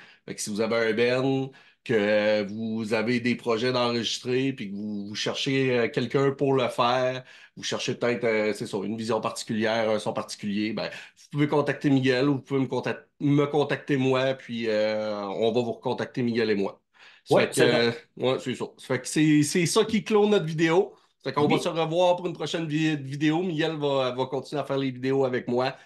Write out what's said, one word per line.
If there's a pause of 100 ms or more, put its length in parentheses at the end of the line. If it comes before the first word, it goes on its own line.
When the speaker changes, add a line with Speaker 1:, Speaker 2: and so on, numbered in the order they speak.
(260)
Speaker 1:
Fait
que
si
vous
avez
un (280)
band, (320)
que
vous
avez
des
projets
d'enregistrer,
puis
que
vous,
vous
cherchez,
euh,
quelqu'un
pour
le
faire, (320)
vous
cherchez
peut-être,
euh,
c'est
ça,
une
vision
particulière,
un
son
particulier,
ben,
vous
pouvez
contacter
Miguel
ou
vous
pouvez
me
contact-, (120)
me
contacter
moi,
puis,
euh,
on
va
vous
recontacter,
Miguel
et
moi. (420)
Ça
Speaker 2:
Ouais,
Speaker 1:
fait
que,
Speaker 2:
c'est
vrai.
Speaker 1:
euh, (260)
ouais,
c'est
ça. (120)
Ça
fait
que
c'est,
c'est
ça
qui
clôt
notre
vidéo. (260)
Ça
fait
qu'on
va
Speaker 2:
Oui.
Speaker 1:
se
revoir
pour
une
prochaine
vi-,
vidéo.
Miguel
va,
va
continuer
à
faire
les
vidéos
avec
moi. (100)